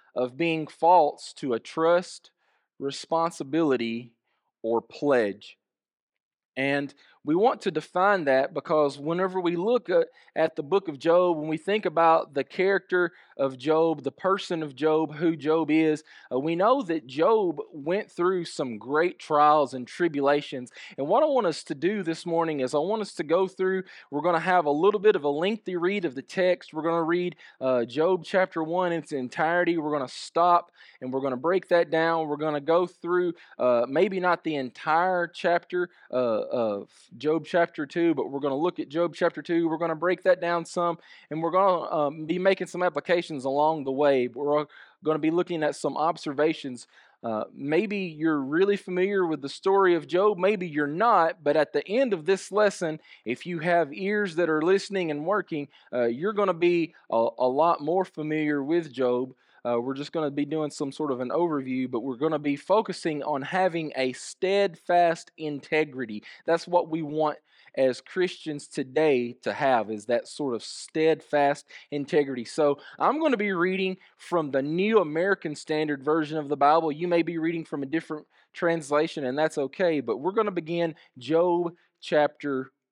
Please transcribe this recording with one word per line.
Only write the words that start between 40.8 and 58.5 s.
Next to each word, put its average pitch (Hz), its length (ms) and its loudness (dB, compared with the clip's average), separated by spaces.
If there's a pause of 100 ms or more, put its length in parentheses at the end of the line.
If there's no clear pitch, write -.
and 156 120 -6
we're 165 80 -2
gonna, 185 440 2
um, 156 320 -2
be 165 120 -2
making 185 300 2
some 175 140 -6
applications 165 640 -2
along 147 400 0
the 135 80 -2
way. 135 360 4
We're 143 380 -2 (380)
gonna 156 140 0
be 156 120 0
looking 170 320 -2
at 147 140 0
some 143 200 -4
observations. 147 920 -2 (340)
Uh, 113 220 -4 (100)
maybe 190 440 -2
you're 156 420 -2
really 170 360 2
familiar 185 500 -2
with 156 160 -4
the 139 60 -8
story 190 460 4
of 147 140 -2
Job, 190 300 2
maybe 185 280 0
you're 147 200 -2
not, 175 580 2
but 147 120 2
at 151 160 2
the 147 140 -2
end 233 260 0
of 165 120 -2
this 190 260 0
lesson, 190 480 0 (260)
if 120 220 -6
you 175 140 -6
have 165 320 2
ears 196 440 -2
that 170 120 2
are 156 140 0
listening 190 480 0
and 147 160 -6
working, 175 420 -4 (240)
uh, 123 140 0
you're 139 260 -2
gonna 196 220 0
be 170 400 0 (160)
a, - 180 2 (100)
a 127 80 2
lot 147 340 2
more 170 240 0
familiar 151 600 -4